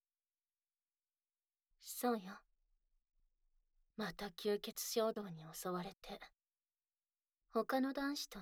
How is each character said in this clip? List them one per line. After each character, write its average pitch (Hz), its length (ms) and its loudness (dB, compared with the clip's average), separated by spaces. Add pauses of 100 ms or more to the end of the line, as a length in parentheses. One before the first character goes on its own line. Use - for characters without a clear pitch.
(1800)
そ - 380 2
う 202 40 -6
よ。 190 200 -12 (1500)
ま 208 160 -2
た 196 180 -6
吸 208 300 2
血 - 320 -4
衝 220 220 4
動 208 160 -6
に 160 240 -10
襲 - 160 -4
わ 180 140 0
れ 190 180 -8
て、 202 180 -10 (1300)
他 233 260 4
の 269 140 2
男 285 240 0
子 - 100 -4
と - 140 -12